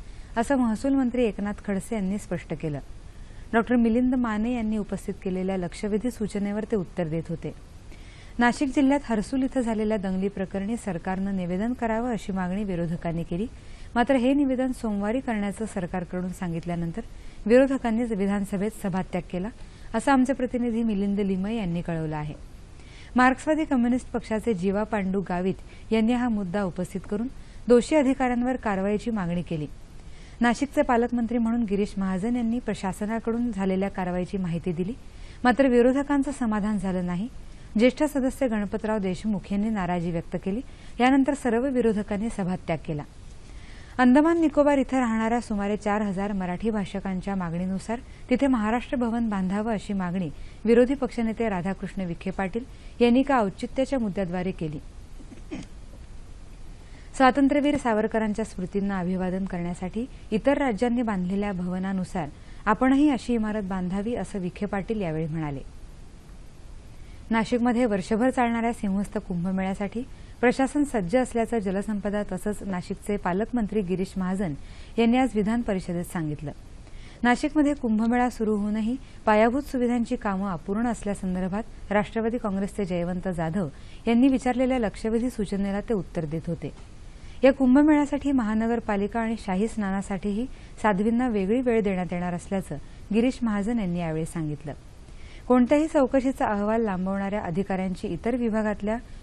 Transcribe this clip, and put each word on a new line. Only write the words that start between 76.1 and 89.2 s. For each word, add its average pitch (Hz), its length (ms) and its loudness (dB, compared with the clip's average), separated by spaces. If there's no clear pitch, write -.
नाशिकमध्ये 285 520 4
कुंभमेळा 233 560 2
सुरू 214 260 0
होऊनही 214 400 0
पायाभूत 226 360 6
सुविधांची 240 540 0
कामं 196 340 -2
अपूर्ण 202 360 -2
असल्यासंदर्भात 196 1080 -4
राष्ट्रवादी 220 460 0
काँग्रेसचे 196 460 -2
जयवंत 180 440 -2
जाधव 165 400 -2
यांनी 233 220 6
विचारलेल्या 254 500 2
लक्षवेधी 226 520 0
सूचनेला 202 500 -2
ते 226 140 -2
उत्तर 170 300 -2
देत 156 240 -4
होते. 156 240 -4
या 269 80 10
कुंभमेळ्यासाठी 285 800 6
महानगरपालिका 220 880 2